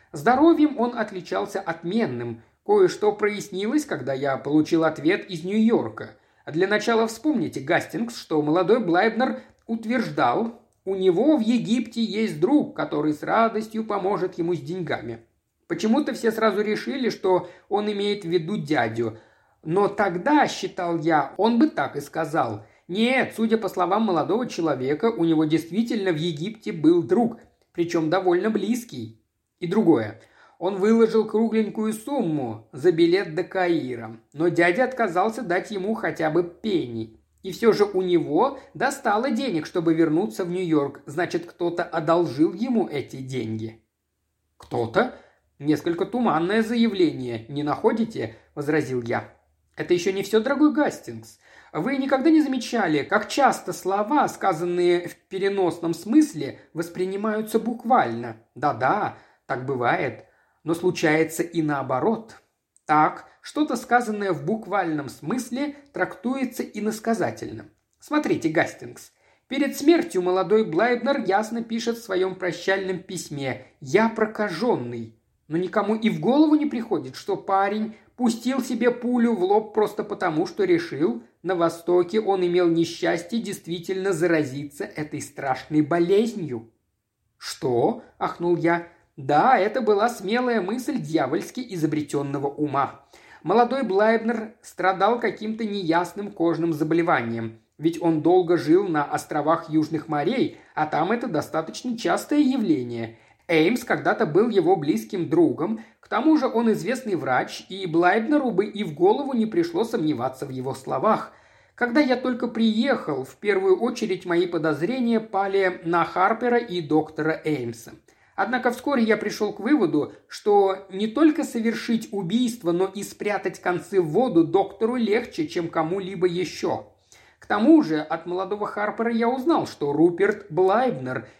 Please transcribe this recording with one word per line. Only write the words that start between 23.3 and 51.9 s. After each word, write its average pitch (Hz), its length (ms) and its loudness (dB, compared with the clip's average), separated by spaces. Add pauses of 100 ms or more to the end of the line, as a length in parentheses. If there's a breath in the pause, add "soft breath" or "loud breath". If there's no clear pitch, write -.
судя 220 220 2
по 196 100 -2
словам 185 360 0
молодого 185 440 0
человека, 151 640 0
у 170 140 0
него 160 180 4
действительно 185 680 0
в 160 40 2
Египте 175 560 -6
был 165 320 4
друг, 220 360 0 (340)
причем 170 360 0
довольно 185 400 2
близкий. 202 720 -4 (380)
И 175 80 -6
другое. 151 540 2 (360 soft breath)
Он 190 200 -2
выложил 220 480 4
кругленькую 220 640 0
сумму 156 800 -4
за 156 200 2
билет 170 440 2
до 175 80 -2
Каира, 131 720 -2 (160)
но 156 140 0
дядя 175 380 4
отказался 220 560 -2
дать 180 280 -2
ему 208 260 -4
хотя 160 340 -2
бы 170 140 2
пенни. 123 760 -4 (240)
И 190 80 -8
все 214 220 4
же 202 100 4
у 190 180 0
него 175 560 2 (160 loud breath)
достало 240 580 0
денег, 220 340 -2
чтобы 165 280 0
вернуться 165 520 2
в 170 40 -6
Нью-Йорк. 160 560 0
Значит, 160 400 -4
кто-то 175 380 -4
одолжил 165 720 2
ему 220 340 0
эти 139 300 -8
деньги. 113 640 -8 (720)
«Кто-то?» 127 600 -2 (440 loud breath)
«Несколько 156 460 -2
туманное 202 580 0
заявление, 175 840 0
не 143 140 -6
находите?» 147 720 -2 (200 loud breath)
возразил 139 460 -2
я. 113 360 -6 (400)
Это 160 160 0
еще 175 180 0
не 190 120 -2
все, 220 160 2
дорогой 285 340 2
Гастингс. 120 640 -4 (320 soft breath)
Вы 220 260 -2